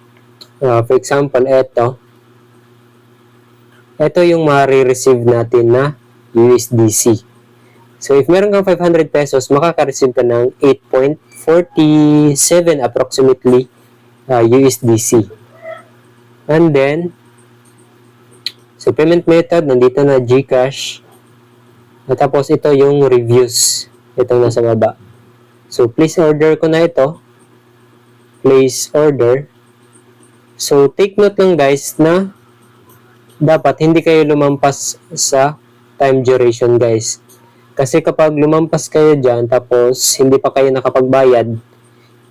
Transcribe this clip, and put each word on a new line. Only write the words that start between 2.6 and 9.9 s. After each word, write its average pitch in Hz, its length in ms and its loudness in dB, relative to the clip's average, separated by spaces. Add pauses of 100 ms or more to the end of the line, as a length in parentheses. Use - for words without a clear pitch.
Ito 156 240 -2
yung 170 240 0
marireceive 135 800 0
natin 117 480 2
na 143 240 -2 (400)
U 123 160 4
S - 160 -2
D 113 240 2
C. - 320 -2 (720)
So, - 160 -4
if 139 160 2
meron 196 240 2
kang 196 80 2
five 190 160 0
hundred 165 320 0
pesos, 139 400 -2
makaka-receive 139 640 -2